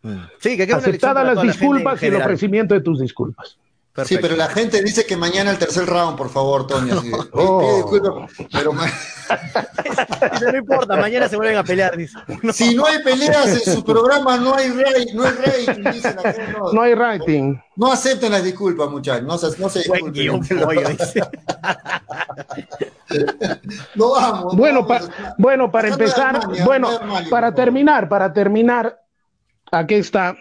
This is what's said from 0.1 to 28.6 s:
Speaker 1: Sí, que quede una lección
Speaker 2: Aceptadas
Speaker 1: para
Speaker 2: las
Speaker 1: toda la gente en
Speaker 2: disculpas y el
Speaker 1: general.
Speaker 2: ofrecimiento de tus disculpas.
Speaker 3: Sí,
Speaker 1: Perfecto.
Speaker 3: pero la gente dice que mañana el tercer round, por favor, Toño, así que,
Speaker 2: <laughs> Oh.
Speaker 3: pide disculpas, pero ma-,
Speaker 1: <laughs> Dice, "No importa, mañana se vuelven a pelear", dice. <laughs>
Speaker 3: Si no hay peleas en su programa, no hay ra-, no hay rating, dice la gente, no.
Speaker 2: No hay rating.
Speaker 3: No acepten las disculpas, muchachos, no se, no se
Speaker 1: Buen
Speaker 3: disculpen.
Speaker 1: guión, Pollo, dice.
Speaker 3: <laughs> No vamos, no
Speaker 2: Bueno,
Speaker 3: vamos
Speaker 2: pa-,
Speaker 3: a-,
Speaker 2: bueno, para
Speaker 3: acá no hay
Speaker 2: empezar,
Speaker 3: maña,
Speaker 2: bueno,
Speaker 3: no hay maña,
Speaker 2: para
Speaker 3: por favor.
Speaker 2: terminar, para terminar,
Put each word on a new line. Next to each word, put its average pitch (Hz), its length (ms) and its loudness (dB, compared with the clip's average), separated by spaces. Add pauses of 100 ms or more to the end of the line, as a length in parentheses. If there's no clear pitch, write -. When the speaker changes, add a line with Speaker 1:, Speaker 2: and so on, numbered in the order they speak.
Speaker 1:
Sí, 254 180 -2
que 185 100 0
quede 196 80 0
una - 20 2
lección - 20 0 (120)
Speaker 2:
Aceptadas 262 240 0
Speaker 1:
para 269 100 2
Speaker 2:
las 254 100 2
Speaker 1:
toda 196 120 2
la 214 60 2
gente 285 140 -2
en 285 60 4
Speaker 2:
disculpas 269 200 0 (100)
y 151 40 0
el - 60 2
Speaker 1:
general. - 160 0
Speaker 2:
ofrecimiento 202 460 0
de 190 80 4
tus 156 180 -2
disculpas. - 580 -8 (400)
Speaker 3:
Sí, 135 160 -2
Speaker 1:
Perfecto. 180 140 0
Speaker 3:
pero 160 80 0
la 160 100 0
gente 208 340 0
dice 214 260 0
que 185 100 -4
mañana 185 340 0
el 185 80 -2
tercer 170 280 0
round, 170 300 0
por 135 120 -6
favor, 135 400 0
Toño, 131 320 0
así 120 100 -8
que, 113 60 -4
Speaker 2:
<laughs> - 160 -10
Oh. 190 260 2
Speaker 3:
pide 202 160 4 (240)
disculpas, - 340 -2 (200)
pero 147 200 0
ma-, 160 120 -4
Speaker 1:
<laughs> - 1500 -4
Dice, 240 200 0
"No 262 60 0
importa, 247 380 0
mañana 226 320 0
se 214 80 -4
vuelven 220 200 0
a 185 80 0
pelear", 180 320 0
dice. 170 200 -10 (120)
<laughs> - 240 -4
Speaker 3:
Si 233 240 4
no 285 100 4
hay 311 160 0
peleas 262 640 2
en 180 80 2
su 208 100 -2
programa, 254 520 4
no 254 180 2
hay 269 140 2
ra-, 254 460 2
no 233 100 0
hay 254 80 2
rating, 254 580 0
dice 233 240 -4
la 202 180 -2
gente, - 200 -8
no. 220 220 -4
Speaker 2:
No 226 80 4
hay 240 120 6
rating. 160 640 0 (180)
Speaker 3:
No 240 160 2
acepten 254 400 0
las 196 140 0
disculpas, 185 440 -2
muchachos, 135 380 -4
no 170 100 -4
se, 170 240 -4
no 190 80 -2
se 175 200 -2
Speaker 1:
Buen 175 240 0
Speaker 3:
disculpen. 143 360 -2
Speaker 1:
guión, 165 160 0
Pollo, 160 260 0
dice. - 300 -2
Speaker 3:
<laughs> 185 100 -4 (2750)
No 233 160 4
vamos, 202 420 0
no 185 40 4
Speaker 2:
Bueno, 269 260 4
Speaker 3:
vamos 233 240 0
Speaker 2:
pa-, - 220 -14
Speaker 3:
a-, - 80 -16
Speaker 2:
bueno, 262 340 4
para 220 160 2
Speaker 3:
acá 202 80 0
no 226 80 0
hay 208 40 4
Speaker 2:
empezar, 254 400 0
Speaker 3:
maña, 180 160 -2
Speaker 2:
bueno, 254 280 4
Speaker 3:
no 226 60 -2
hay 208 100 -8
maña, 180 220 -4
Speaker 2:
para 233 180 2
Speaker 3:
por 180 60 -2
favor. - 0 -
Speaker 2:
terminar, 254 540 4
para 190 240 0
terminar, 220 680 2 (720)